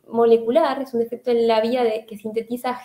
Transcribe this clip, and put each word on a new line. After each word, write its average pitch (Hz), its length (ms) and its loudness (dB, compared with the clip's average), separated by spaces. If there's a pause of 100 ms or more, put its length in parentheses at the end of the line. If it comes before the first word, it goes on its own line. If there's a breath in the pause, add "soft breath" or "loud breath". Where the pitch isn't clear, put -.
molecular, 233 760 2
es 262 120 -10
un 233 60 -2
defecto 233 320 -4
en 233 160 2
la 220 140 2
vía 240 220 0
de, 220 220 -2
que 208 120 -16
sintetiza 233 680 -6